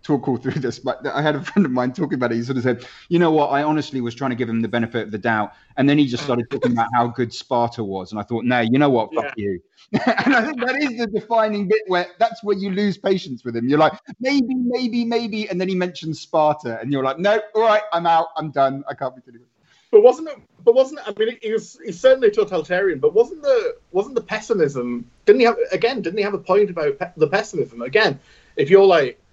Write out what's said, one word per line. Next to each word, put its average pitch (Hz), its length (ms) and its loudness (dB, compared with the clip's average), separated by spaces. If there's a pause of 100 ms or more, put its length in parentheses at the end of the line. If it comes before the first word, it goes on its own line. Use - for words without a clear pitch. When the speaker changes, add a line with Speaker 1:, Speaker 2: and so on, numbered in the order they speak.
Speaker 1:
talk 143 240 -2
all 127 100 -2
through 127 160 -4
this, 127 260 -6
but 127 280 -6
I 139 140 -2
had 151 140 2
a 139 80 -6
friend 202 220 2
of 131 60 -2
mine 127 220 -2
talking 151 220 -4
about 123 160 -2
it. 113 40 -2
He 117 80 -2
sort 131 140 -4
of 117 60 -4
said, 123 220 -2 (240)
"You 170 100 2
know 165 120 4
what? 147 160 2
I 139 160 0
honestly 147 380 -2
was 120 140 -6
trying 131 160 -4
to 120 40 -4
give 120 140 -4
him 113 120 -2
the 113 60 -2
benefit 113 360 -2
of 104 80 -10
the 107 60 -8
doubt, 107 360 -2 (240)
and 139 120 4
then 147 80 4
he 147 100 4
just 120 160 -4
started 120 260 -2
talking 123 240 -2
about 113 200 0
how 120 140 2
good 117 260 -4
Sparta 120 500 -2
was." 95 280 -8
And 104 80 -8
I 104 40 -6
thought, 113 220 -4
"No, 123 160 2
you 117 180 2
know 147 100 4
what? 113 240 0
Fuck 139 240 -4
Speaker 2:
Yeah. 104 140 -6
Speaker 1:
you." 90 100 -6 (320)
<laughs> 208 80 0 (240)
And 269 100 4
I 226 100 2
think 285 200 -6
that 262 120 -2
is 269 200 -2
the 233 100 -2
defining 214 600 -2
bit 214 200 2
where, 180 200 0 (100)
that's - 260 -2
where 202 120 0
you 196 160 -4
lose 196 260 0
patience 180 460 -2
with 117 140 -6
him. 117 100 -2
You're 147 120 4
like, 156 140 4 (260)
"Maybe, 262 360 0
maybe, 240 500 -2
maybe," 226 440 -4
and 180 100 -4
then 185 80 -2
he 190 80 -2
mentions 180 460 -6
Sparta, 151 580 0
and 120 120 -6
you're 135 120 0
like, 135 160 -2
"No, 208 220 2 (140)
all 214 60 2
right, 214 200 4 (120)
I'm 170 140 -2
out, 170 200 4 (100)
I'm 151 140 -8
done, 139 380 0
I 143 40 -8
can't 131 220 -8
be 127 60 -20
kidding." 117 200 -20 (500)
Speaker 2:
But 214 120 8
wasn't 302 260 4
it, 285 80 -14 (260)
but 233 100 6
wasn't 269 280 2
it, 226 80 -12
I 208 100 -12
mean, 226 220 -2
he 214 100 -6
was, 220 320 -6
he's 214 160 -10
certainly 262 320 4
totalitarian, 180 680 -2
but 151 140 2
wasn't 302 280 0
the, 247 340 0 (160)
wasn't 208 240 -4
the 226 60 -2
pessimism, 139 840 -4 (200)
didn't 247 160 6
he 226 40 6
have, 233 120 4 (160)
again, 226 280 0
didn't 190 160 -4
he 208 60 0
have 202 100 -2
a 190 40 -6
point 196 320 2
about 151 280 -4
pe-, 180 200 -8
the 156 100 2
pessimism? 143 540 -4
Again, 139 360 0 (380)
if 139 140 -2
you're 196 160 8
like 156 340 2 (120)